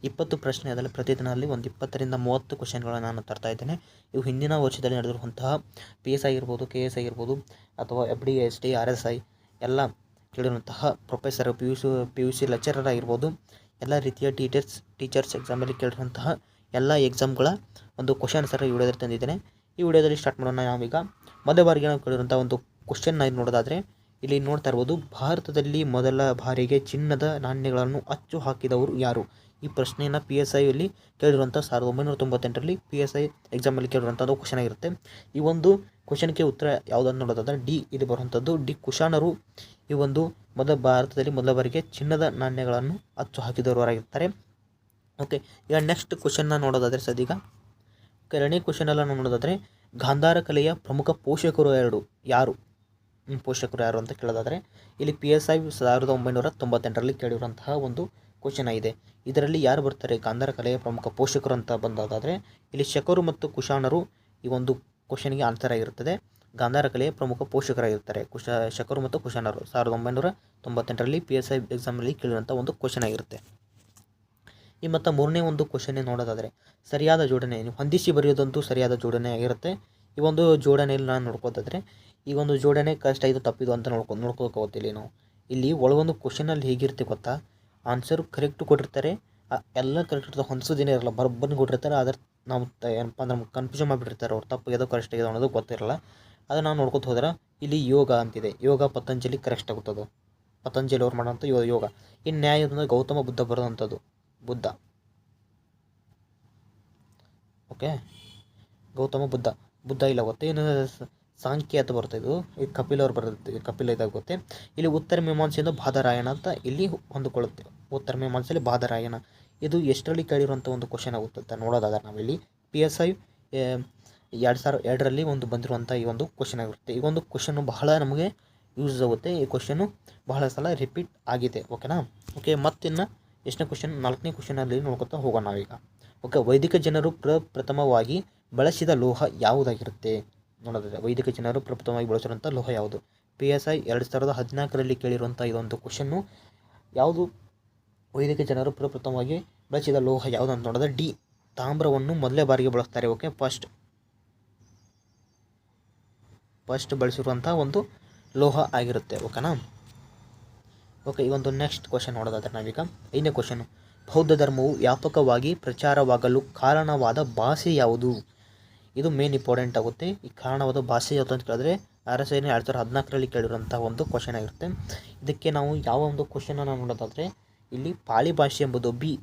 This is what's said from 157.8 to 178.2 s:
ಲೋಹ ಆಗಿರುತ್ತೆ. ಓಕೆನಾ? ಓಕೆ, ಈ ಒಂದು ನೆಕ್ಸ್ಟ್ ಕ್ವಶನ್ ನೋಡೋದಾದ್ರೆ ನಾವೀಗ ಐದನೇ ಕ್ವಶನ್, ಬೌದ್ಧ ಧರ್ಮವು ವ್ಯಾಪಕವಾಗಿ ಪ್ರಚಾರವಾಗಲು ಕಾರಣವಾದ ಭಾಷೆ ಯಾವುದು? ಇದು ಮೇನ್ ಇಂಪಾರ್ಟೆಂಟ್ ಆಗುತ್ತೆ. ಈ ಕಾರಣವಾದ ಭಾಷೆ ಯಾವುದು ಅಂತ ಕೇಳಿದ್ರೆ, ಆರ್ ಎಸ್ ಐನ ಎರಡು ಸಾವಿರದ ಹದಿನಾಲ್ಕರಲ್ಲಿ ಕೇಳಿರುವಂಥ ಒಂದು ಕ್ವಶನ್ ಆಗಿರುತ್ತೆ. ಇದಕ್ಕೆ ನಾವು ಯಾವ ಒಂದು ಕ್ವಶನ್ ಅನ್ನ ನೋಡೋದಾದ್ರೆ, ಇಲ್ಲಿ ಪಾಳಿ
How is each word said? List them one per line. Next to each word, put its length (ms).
ಲೋಹ 240
ಆಗಿರುತ್ತೆ. 440
ಓಕೆನಾ? 340
ಓಕೆ, 160
ಈ 60
ಒಂದು 220
ನೆಕ್ಸ್ಟ್ 360
ಕ್ವಶನ್ 260
ನೋಡೋದಾದ್ರೆ 400
ನಾವೀಗ 260
ಐದನೇ 160
ಕ್ವಶನ್, 320
ಬೌದ್ಧ 240
ಧರ್ಮವು 420
ವ್ಯಾಪಕವಾಗಿ 800
ಪ್ರಚಾರವಾಗಲು 880
ಕಾರಣವಾದ 800
ಭಾಷೆ 520
ಯಾವುದು? 360
ಇದು 140
ಮೇನ್ 240
ಇಂಪಾರ್ಟೆಂಟ್ 440
ಆಗುತ್ತೆ. 320
ಈ 180
ಕಾರಣವಾದ 500
ಭಾಷೆ 380
ಯಾವುದು 180
ಅಂತ 100
ಕೇಳಿದ್ರೆ, 300
ಆರ್ 140
ಎಸ್ 120
ಐನ 120
ಎರಡು 200
ಸಾವಿರದ 140
ಹದಿನಾಲ್ಕರಲ್ಲಿ 480
ಕೇಳಿರುವಂಥ 460
ಒಂದು 320
ಕ್ವಶನ್ 300
ಆಗಿರುತ್ತೆ. 320
ಇದಕ್ಕೆ 280
ನಾವು 240
ಯಾವ 260
ಒಂದು 240
ಕ್ವಶನ್ 340
ಅನ್ನ 220
ನೋಡೋದಾದ್ರೆ, 440
ಇಲ್ಲಿ 220
ಪಾಳಿ 260